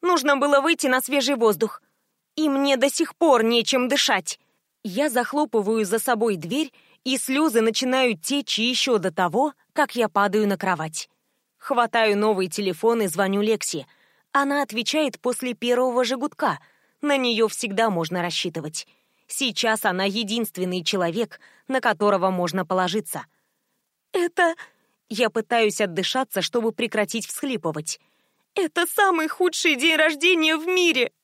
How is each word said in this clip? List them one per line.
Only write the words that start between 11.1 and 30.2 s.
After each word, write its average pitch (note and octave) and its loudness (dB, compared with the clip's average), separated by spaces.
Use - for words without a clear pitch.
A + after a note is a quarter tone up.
Хватаю A3+ 2
новый G#3 0
телефон G#3 0
и G3 0
звоню F#3+ 0
Лекси. G#3 -2
Она C#4 0
отвечает C4 -2
после B3 -4
первого B3 0
же B3 -2
гудка. C4 -2
На C#4+ 0
нее A#3 0
всегда A3 -2
можно E3+ -2
рассчитывать. D#3+ -6
Сейчас A3+ -2
она F#3 0
единственный G3 -4
человек, F#3 -2
на C4 -2
которого G3+ 2
можно F3+ -2
положиться. F#3 -4
«Это...» F4 2
Я A3 2
пытаюсь A3 0
отдышаться, F#3+ -2
чтобы A3+ -2
прекратить G#3+ -4
всхлипывать. D#3+ -6
«Это F4 0
самый F4 2
худший E4+ 0
день D#4 2
рождения D#4 2